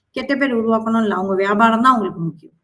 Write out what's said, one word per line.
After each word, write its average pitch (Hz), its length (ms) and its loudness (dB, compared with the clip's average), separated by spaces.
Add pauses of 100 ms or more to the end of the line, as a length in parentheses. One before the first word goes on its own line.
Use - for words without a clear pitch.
(180)
கெட்ட 262 200 -4
பேர் 262 200 0
உருவாக்கணும் 226 460 0
இல்ல, 202 120 0
அவங்க 196 200 -2
வியாபாரம் 208 480 2
தான் 262 100 6
அவங்களுக்கு 185 280 -2
முக்கியம். - 420 -10